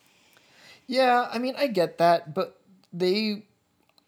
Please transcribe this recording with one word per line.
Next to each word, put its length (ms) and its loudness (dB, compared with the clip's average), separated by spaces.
Yeah, 420 2
I 100 -6
mean, 180 -6
I 100 0
get 300 -2
that, 360 2
but 240 -6
they, 500 -2